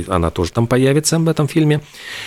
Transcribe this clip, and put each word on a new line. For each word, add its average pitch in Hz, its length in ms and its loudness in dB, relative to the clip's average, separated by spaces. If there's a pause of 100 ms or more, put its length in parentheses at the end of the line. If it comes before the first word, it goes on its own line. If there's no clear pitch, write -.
она 87 240 0
тоже 82 220 -4
там 117 160 0
появится 135 500 2
в 165 100 0
этом 151 200 0
фильме. 151 320 2 (460)